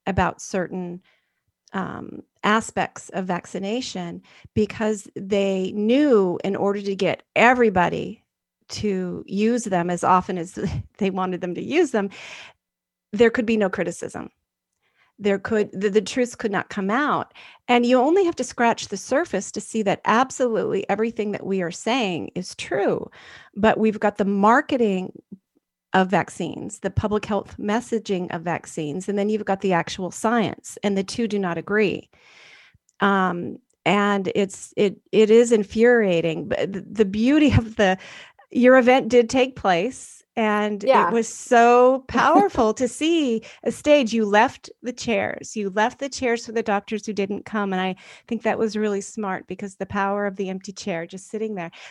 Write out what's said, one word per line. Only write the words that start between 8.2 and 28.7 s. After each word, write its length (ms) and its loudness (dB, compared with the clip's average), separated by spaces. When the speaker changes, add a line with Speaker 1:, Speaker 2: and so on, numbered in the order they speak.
Speaker 1:
to 580 -6
use 380 0
them 240 0
as 140 -4
often 340 2
as 200 -10
<laughs> 200 -12
they 120 -2
wanted 320 -4
them 140 -6
to 60 -8
use 300 0
them, 180 -2
there 160 6
could 160 0
be 120 0
no 120 2
criticism. 600 -8
There 200 2
could, 320 -2
the, 180 -2
the 120 4
truths 340 -2
could 160 -6
not 180 -4
come 220 -4
out. 420 -2
And 180 4
you 120 4
only 280 4
have 100 0
to 80 -4
scratch 440 -2
the 100 -10
surface 560 -4
to 80 -10
see 200 -6
that 240 -2
absolutely 840 0
everything 420 -2
that 140 -8
we 160 -2
are 100 -4
saying 640 -4
is 200 -8
true. 540 -2
But 240 2
we've 200 2
got 180 -2
the 80 0
marketing 840 2
of 160 2
vaccines, 720 -4
the 120 -6
public 340 -2
health 320 -4
messaging 800 -4
of 80 -10
vaccines, 640 -6